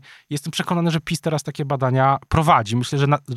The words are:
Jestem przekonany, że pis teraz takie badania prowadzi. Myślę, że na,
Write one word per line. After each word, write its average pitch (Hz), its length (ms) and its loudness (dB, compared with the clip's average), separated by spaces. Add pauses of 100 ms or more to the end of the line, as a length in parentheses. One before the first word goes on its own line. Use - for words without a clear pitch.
(300)
Jestem 147 220 -8
przekonany, 170 400 0
że 160 80 0
pis 160 220 -6
teraz 156 220 -2
takie 151 220 -8
badania 131 520 2 (120)
prowadzi. 139 460 2
Myślę, 123 240 -2
że 139 80 2
na, 143 100 2 (180)